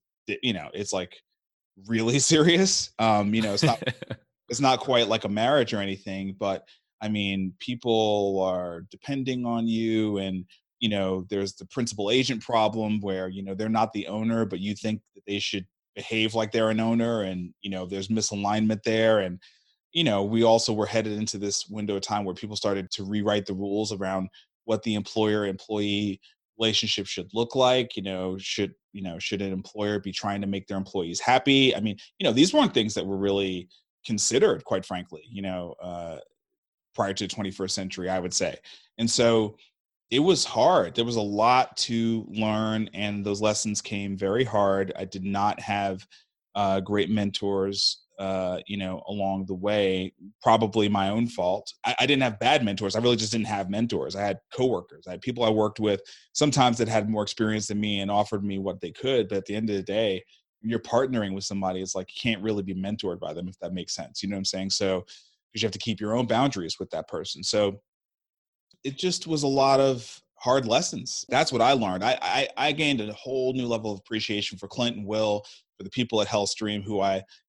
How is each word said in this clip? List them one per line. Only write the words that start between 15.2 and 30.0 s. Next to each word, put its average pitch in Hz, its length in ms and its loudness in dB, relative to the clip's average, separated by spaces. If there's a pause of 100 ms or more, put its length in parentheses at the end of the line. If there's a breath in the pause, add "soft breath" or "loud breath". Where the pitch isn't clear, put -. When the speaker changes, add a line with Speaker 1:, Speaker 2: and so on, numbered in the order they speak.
Speaker 1:
they 101 140 -4
should 98 260 -4 (300)
behave 110 400 -2
like 110 160 0
they're 110 180 2
an 110 80 2
owner 117 440 2
and, 92 380 -4
you 101 100 -10
know, 92 160 -6
there's 95 200 -6
misalignment 107 800 0
there. 110 340 4
And, 92 220 -2 (520 soft breath)
you 165 120 0
know, 104 180 2
we 113 220 4
also 113 280 6
were 107 140 2
headed 107 320 0
into 107 200 -4
this 101 280 -4
window 104 300 -4
of 95 60 -4
time 104 220 -2
where 92 120 -4
people 107 180 -10
started 98 380 -2
to 101 120 -8
rewrite 104 420 0
the 101 80 -6
rules 101 380 -2
around 95 360 -4 (360 soft breath)
what 110 200 -2
the 110 100 0
employer-employee 104 1300 0 (360 soft breath)
relationship 110 520 0
should 87 260 -8
look 117 220 0
like. 127 400 4
You 101 80 -6
know, 92 340 -4
should, 95 360 -4 (180)
you 98 100 -12
know, 85 160 -8
should 101 240 -4
an 95 100 -4
employer 104 460 -4
be 101 140 -6